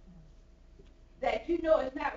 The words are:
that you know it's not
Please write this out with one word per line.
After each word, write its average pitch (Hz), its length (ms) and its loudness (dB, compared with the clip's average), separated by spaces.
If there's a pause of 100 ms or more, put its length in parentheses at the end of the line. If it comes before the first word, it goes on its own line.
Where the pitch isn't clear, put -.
(1200)
that 294 260 -2
you 330 140 0
know 311 180 6
it's 262 160 -4
not 285 220 -4